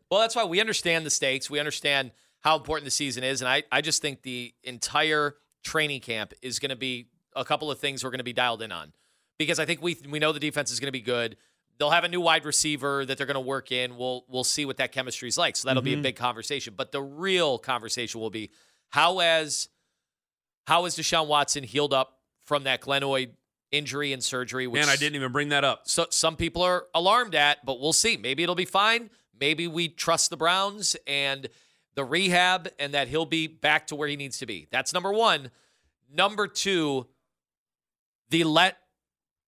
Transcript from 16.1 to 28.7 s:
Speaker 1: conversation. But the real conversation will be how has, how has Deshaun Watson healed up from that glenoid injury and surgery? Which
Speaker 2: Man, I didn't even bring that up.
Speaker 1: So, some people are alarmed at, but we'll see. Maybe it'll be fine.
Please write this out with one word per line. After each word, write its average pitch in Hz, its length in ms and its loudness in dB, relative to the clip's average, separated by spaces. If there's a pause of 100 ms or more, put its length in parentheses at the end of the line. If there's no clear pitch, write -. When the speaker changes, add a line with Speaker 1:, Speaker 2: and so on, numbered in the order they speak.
Speaker 1:
conversation. 120 600 -4
But 131 160 -8
the 139 100 -4
real 156 560 0
conversation 117 640 -6
will 110 100 -4
be 104 200 -10 (400)
how 170 280 4
has, 160 500 2 (1000)
how 170 160 4
has 170 120 -4
Deshaun 160 300 2
Watson 147 380 2
healed 139 280 0
up 135 280 0 (240)
from 143 200 0
that 131 180 0
glenoid 135 480 0 (400)
injury 143 420 -2
and 127 100 -6
surgery? 127 440 -4
Which 127 160 0
Speaker 2:
Man, 147 80 4
I 139 60 6
didn't 147 200 0
even 131 160 -2
bring 147 160 0
that 143 160 2
up. 127 240 0
Speaker 1:
So, - 220 0
some 160 260 0
people 170 260 -2
are 180 320 2
alarmed 196 400 4
at, 147 300 4
but 123 160 -4
we'll 156 140 2
see. 143 220 2
Maybe 131 260 -2
it'll 175 120 0
be 180 120 0
fine. 220 440 2 (300)